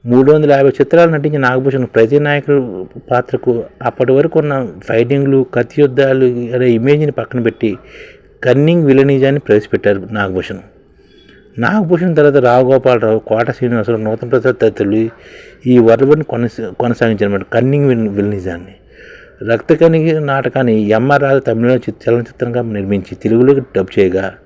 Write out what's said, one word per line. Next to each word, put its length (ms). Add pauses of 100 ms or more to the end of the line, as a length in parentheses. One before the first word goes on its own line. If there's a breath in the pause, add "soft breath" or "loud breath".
మూడు 280
వందల 180
యాభై 180
చిత్రాలు 420
నటించిన 300
నాగభూషణ్ 460
ప్రతి 340
నాయకుడు 380 (520)
పాత్రకు 540 (180)
అప్పటి 300
వరకు 260
ఉన్న 160 (260)
ఫైటింగ్లు, 760
కత్తి 260
యుద్ధాలు 440 (280)
అనే 160
ఇమేజ్ని 440
పక్కన 300
పెట్టి 280 (720 loud breath)
కన్నింగ్ 420
విలనిజాన్ని 560
ప్రవేశపెట్టారు 680
నాగభూషణ్. 520 (960 soft breath)
నాగభూషణ్ 580
తర్వాత 200
రావు 360
గోపాలరావు, 460
కోట 320
శ్రీనివాసరావు, 520
నూతన 260
ప్రసాద్ 280
తదితరులు 440 (680 loud breath)
ఈ 120
వరవడిని 460
కొనస-, 500
కొనసాగించారన్నమాట, 800
కన్నింగ్ 360
విల-, 220
విలనిజాన్ని. 640 (680 loud breath)
రక్తకణిక 760
నాటకాన్ని 560 (140)
ఎంఆర్ 340
రాధ 240
తమిళంలో 300
చి-, 260
చలనచిత్రంగా 600
నిర్మించి 520
తెలుగులోకి 460 (160)
డబ్ 220
చేయగా 280 (200)